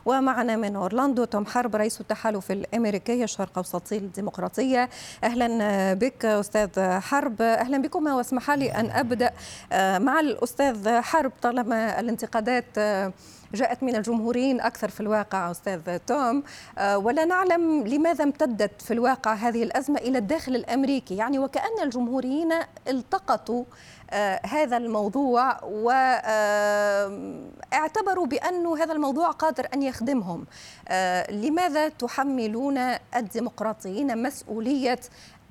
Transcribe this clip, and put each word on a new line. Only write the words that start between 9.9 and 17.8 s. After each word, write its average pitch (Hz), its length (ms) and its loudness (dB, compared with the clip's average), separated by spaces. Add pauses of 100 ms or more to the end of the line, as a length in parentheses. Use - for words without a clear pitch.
مع 277 220 4
الأستاذ 240 840 2
حرب 285 300 2 (100)
طالما 233 580 0
الانتقادات، 233 680 -2 (120)
آه، 202 360 0 (400)
جاءت 240 300 -2
من 240 120 0
الجمهوريين 233 680 0
أكثر 226 280 -2
في 190 120 -10
الواقع 202 500 -2
أستاذ 175 460 -6
توم، 262 460 0 (340)
آه، 202 200 2
ولا 247 280 2
نعلم 339 640 2